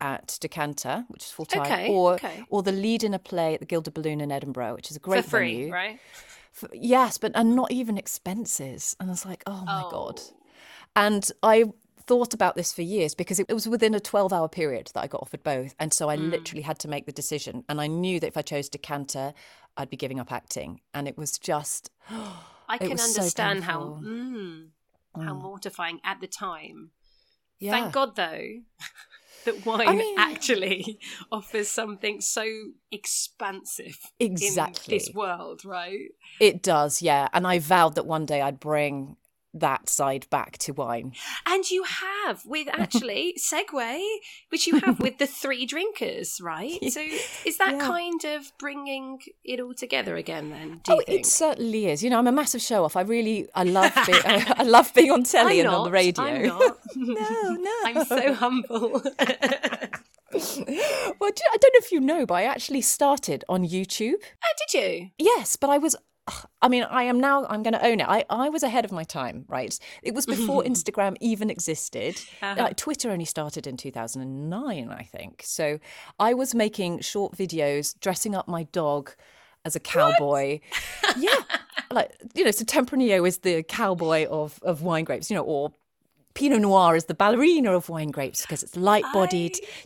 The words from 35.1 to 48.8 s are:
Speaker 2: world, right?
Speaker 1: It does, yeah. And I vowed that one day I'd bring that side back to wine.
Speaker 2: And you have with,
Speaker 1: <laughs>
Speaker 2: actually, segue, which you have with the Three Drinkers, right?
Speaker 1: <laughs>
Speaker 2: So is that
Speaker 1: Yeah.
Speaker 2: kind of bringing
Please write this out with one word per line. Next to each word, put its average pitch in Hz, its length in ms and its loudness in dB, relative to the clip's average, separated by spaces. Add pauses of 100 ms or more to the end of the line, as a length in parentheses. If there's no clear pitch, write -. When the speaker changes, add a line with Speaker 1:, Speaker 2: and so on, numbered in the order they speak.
Speaker 2:
world, 175 520 -8
right? 185 440 -10 (300)
Speaker 1:
It 190 240 8
does, 151 380 4
yeah. 143 320 4
And 180 140 2
I 180 120 4
vowed 165 360 6
that - 100 -2
one 156 200 -2
day 143 160 0
I'd 135 180 -2
bring 147 580 -2 (360)
that 151 360 -2
side 139 400 0
back - 280 -4
to - 140 -6
wine. 123 400 -6 (340)
Speaker 2:
And 359 240 2
you 370 140 0
have 381 600 -6
with, 294 240 -6
Speaker 1:
<laughs> - 20 -10
Speaker 2:
actually, 233 640 -2
segue, 294 640 -4 (460)
which - 180 -2
you 330 140 4
have - 220 2
with 254 160 -2
the 277 100 0
Three 262 380 -6
Drinkers, 302 760 -6
right? 185 420 -8
Speaker 1:
<laughs> - 80 -4
Speaker 2:
So 302 120 -6 (440)
is 427 120 -4
that 381 160 4
Speaker 1:
Yeah. 277 120 -2
Speaker 2:
kind 349 380 -2
of 294 340 -6
bringing 269 600 -8 (240)